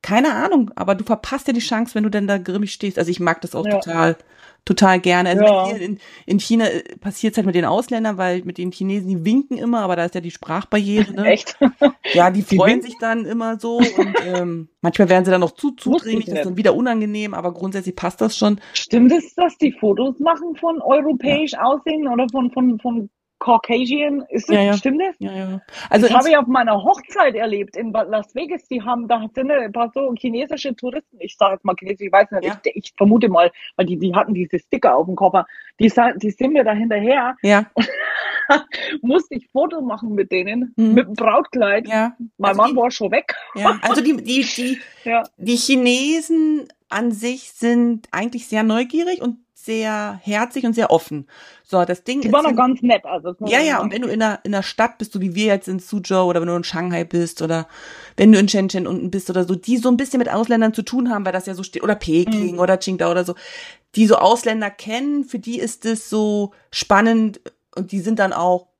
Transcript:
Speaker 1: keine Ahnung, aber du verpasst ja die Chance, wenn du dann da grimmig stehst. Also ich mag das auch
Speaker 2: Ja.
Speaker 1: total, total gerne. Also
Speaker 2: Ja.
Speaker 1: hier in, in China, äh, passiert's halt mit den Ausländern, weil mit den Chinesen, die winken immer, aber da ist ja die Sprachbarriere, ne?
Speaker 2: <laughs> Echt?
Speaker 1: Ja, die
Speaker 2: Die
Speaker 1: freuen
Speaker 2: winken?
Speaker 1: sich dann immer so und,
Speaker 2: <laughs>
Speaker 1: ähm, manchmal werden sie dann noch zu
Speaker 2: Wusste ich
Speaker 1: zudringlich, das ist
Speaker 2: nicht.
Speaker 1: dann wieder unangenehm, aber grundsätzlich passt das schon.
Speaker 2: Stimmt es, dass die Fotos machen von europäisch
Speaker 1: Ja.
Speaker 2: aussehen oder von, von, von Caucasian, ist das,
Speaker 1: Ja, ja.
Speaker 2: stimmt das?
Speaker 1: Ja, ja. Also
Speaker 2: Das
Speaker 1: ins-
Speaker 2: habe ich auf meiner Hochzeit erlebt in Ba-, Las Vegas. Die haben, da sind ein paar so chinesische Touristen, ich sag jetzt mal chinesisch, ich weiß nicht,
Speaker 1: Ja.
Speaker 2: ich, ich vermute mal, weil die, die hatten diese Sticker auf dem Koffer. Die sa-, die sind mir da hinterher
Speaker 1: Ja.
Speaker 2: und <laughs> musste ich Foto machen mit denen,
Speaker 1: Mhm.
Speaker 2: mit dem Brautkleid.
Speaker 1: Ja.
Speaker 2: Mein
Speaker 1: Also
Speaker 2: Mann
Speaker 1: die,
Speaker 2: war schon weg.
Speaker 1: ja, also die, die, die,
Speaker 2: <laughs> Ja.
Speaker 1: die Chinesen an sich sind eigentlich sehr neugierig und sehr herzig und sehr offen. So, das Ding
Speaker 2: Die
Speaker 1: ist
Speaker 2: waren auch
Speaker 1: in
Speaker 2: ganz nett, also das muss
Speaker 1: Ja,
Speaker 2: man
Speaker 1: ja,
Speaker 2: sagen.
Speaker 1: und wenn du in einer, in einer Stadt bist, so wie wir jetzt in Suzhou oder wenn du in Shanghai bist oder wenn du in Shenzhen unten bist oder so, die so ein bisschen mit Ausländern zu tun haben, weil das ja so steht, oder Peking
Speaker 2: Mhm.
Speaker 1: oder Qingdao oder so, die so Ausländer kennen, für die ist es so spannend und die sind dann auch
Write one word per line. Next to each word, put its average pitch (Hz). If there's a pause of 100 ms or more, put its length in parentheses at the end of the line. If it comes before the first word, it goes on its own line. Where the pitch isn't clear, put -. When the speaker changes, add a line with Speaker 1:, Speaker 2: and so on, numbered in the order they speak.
Speaker 1:
keine 254
Ahnung, 285
aber 190
du 190
verpasst 233
ja 269
die 240
Chance, 226
wenn 214
du 214
dann 202
da 202
grimmig 185
stehst. 196
Also 170
ich 180
mag 170
das 175
auch 185
Speaker 2:
Ja. 208
Speaker 1:
total, 165 (500)
total 185
gerne. 180
Also 196
Speaker 2:
Ja. 208
Speaker 1:
hier 202
in, 196 (280)
in 202
China, 226
äh, -
passiert's 208
halt 196
mit 185
den 175
Ausländern, 220
weil 185
mit 180
den 180
Chinesen, 190
die 175
winken 254
immer, 233
aber 185
da 170
ist 175
ja 185
die 165
Sprachbarriere, 202
ne? 208
Speaker 2:
<laughs> -
Echt? - (560)
Speaker 1:
Ja, 175
die 196
Speaker 2:
Die 196
Speaker 1:
freuen 185
Speaker 2:
winken? 247
Speaker 1:
sich 240
dann 226
immer 226
so 233
und, 220
Speaker 2:
<laughs> -
Speaker 1:
ähm, 175 (120)
manchmal -
werden 185
sie 190
dann 185
noch 170
zu - (140)
Speaker 2:
Wusste 254
ich 220
Speaker 1:
zudringlich, 220
das 202
ist -
Speaker 2:
nicht. -
Speaker 1:
dann 185
wieder 196
unangenehm, 214
aber 175
grundsätzlich 190
passt -
das 220
schon. 208 (120)
Speaker 2:
Stimmt 240
es, 339
dass 349
die 294
Fotos 226
machen 320
von 330
europäisch 285
Speaker 1:
Ja. -
Speaker 2:
aussehen 294
oder 240
von, 247
von, 247
von 233 (300)
Caucasian, 254
ist -
das, 208
Speaker 1:
Ja, 202
ja. 202
Speaker 2:
stimmt 269
das? 381
Speaker 1:
Ja, 196
ja. 190 (280)
Also 214
Speaker 2:
Das 220
Speaker 1:
ins- 240
Speaker 2:
habe 285
ich 302
auf 247
meiner 226
Hochzeit 339
erlebt 208
in 220
Ba-, 220
Las 208
Vegas. 311
Die 247
haben, 233
da 226
sind 262
ein 240
paar 233
so 269
chinesische 254
Touristen, 247
ich -
sag 196
jetzt 190
mal 185
chinesisch, 196
ich 175
weiß 196
nicht, 190
Speaker 1:
Ja. 202
Speaker 2:
ich, -
ich -
vermute 208
mal, 175 (260)
weil 190
die, 175
die 180
hatten 208
diese 180
Sticker -
auf 160
dem 185
Koffer. 190 (340)
Die 220
sa-, 240
die 214
sind 262
mir 277
da 220
hinterher 233
Speaker 1:
Ja. 208
Speaker 2:
und - (600)
<laughs> -
musste 285
ich -
Foto 320
machen 220
mit 190
denen, 208
Speaker 1:
Mhm. 220
Speaker 2:
mit 240
dem 214
Brautkleid. 220
Speaker 1:
Ja. 220 (220)
Speaker 2:
Mein 196
Speaker 1:
Also 202
Speaker 2:
Mann 254
Speaker 1:
die, 254
Speaker 2:
war 247
schon 208
weg. 233 (200)
Speaker 1:
ja, 208
also 247
die, 277
die, 254 (140)
die, 254 (140)
Speaker 2:
<laughs> -
Ja. 233 (160)
Speaker 1:
die 226
Chinesen 294 (200)
an 233
sich 240
sind 240
eigentlich 240
sehr 214
neugierig 254
und 240 (160)
sehr 214
herzig 240
und 233
sehr 226
offen. 151 (360)
So, 180
das 180
Ding 269
Speaker 2:
Die 233
Speaker 1:
ist 208
Speaker 2:
waren 294
auch 294
Speaker 1:
in 240
Speaker 2:
ganz 254
nett, 240
also 165
das 180
muss 214
Speaker 1:
Ja, 240
Speaker 2:
man 320
Speaker 1:
ja, 294
Speaker 2:
sagen. 233
Speaker 1:
und 214
wenn 233
du 240
in 220
einer, 214
in 208
einer 196
Stadt 233
bist, 214
so 196
wie 185
wir 208
jetzt 196
in 185
Suzhou 190
oder 175
wenn 170
du 175
in 175
Shanghai 170
bist 170
oder 160 (480)
wenn 208
du 220
in 202
Shenzhen 190
unten 180
bist 190
oder 185
so, 180
die 220
so 247
ein 240
bisschen 269
mit 240
Ausländern 226
zu 220
tun 247
haben, 202
weil 185
das 185
ja 190
so 180
steht, -
oder 208
Peking 180
Speaker 2:
Mhm. 170
Speaker 1:
oder 185
Qingdao 180
oder 180
so, 180 (600)
die 220
so 214
Ausländer 220
kennen, 269
für -
die 233
ist -
es 226
so 208 (200)
spannend 220 (360)
und 180
die 196
sind 214
dann 196
auch 180